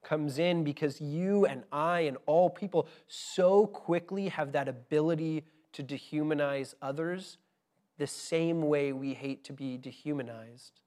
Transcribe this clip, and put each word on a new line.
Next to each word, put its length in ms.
comes 380
in, 240
because 360
you 460
and 240
I 300
and 160
all 240
people 380
so 640
quickly 580
have 260
that 140
ability 800
to 100
dehumanize 960
others 560
the 100
same 540
way 300
we 220
hate 300
to 80
be 240
dehumanized. 1120